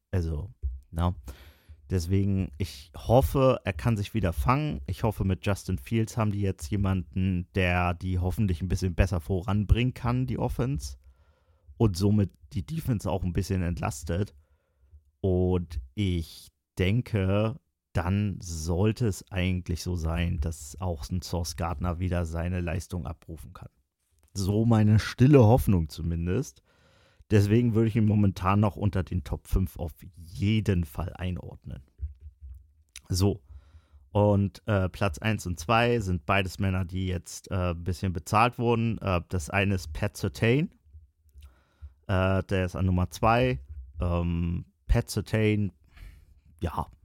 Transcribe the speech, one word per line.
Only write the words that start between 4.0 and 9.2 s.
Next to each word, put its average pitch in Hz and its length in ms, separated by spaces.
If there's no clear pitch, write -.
wieder 92 180
fangen. 147 560
Ich - 160
hoffe, 104 220
mit 95 200
Justin 95 320
Fields 113 400
haben 107 140
die 101 100
jetzt 95 300
jemanden, 95 840
der 87 400
die 92 240
hoffentlich 90 440
ein 92 80
bisschen 92 260
besser 95 240
voranbringen 104 720